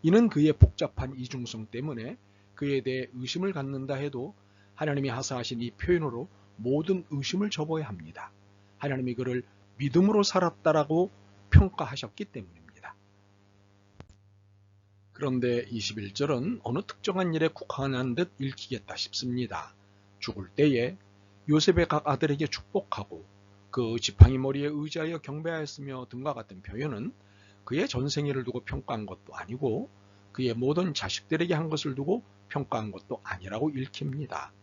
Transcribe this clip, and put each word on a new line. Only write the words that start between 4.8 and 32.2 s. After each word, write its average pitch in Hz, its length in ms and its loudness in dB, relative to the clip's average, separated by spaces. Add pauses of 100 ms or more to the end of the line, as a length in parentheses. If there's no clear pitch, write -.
하사하신 123 520 -4
이 120 120 -4
표현으로 147 560 -2 (280)
모든 156 540 0
의심을 180 400 -2
접어야 156 380 -4
합니다. 82 440 -14 (460)
하나님이 131 360 -4
그를 123 280 -2 (360)
믿음으로 185 440 6
살았다라고 165 880 2 (400)
평가하셨기 143 760 6
때문입니다. - 680 -16 (2250)
그런데 123 580 0
이십일 104 440 -6
절은 143 500 -2
어느 123 220 -2
특정한 180 480 -2
일에 160 140 2
국한한 131 640 -4
듯 180 240 -2
읽히겠다 135 580 -8
싶습니다. 123 800 -6 (440)
죽을 101 300 -8
때에 143 480 2 (520)
요셉의 165 380 6
각 151 220 0
아들에게 147 380 0
축복하고 - 800 -6 (460)
그 117 300 -2
지팡이 127 380 10
머리에 139 280 -2
의지하여 156 520 -4
경배하였으며 147 920 -8
등과 131 240 -6
같은 101 280 -14
표현은 123 500 -6 (520)
그의 185 240 -2
전생애를 139 560 -2
두고 123 200 -6
평가한 110 420 -6
것도 95 280 -16
아니고 127 560 -4 (420)
그의 123 220 -2
모든 147 400 0
자식들에게 160 600 -2
한 156 140 -2
것을 151 260 -4
두고 160 280 -2 (260)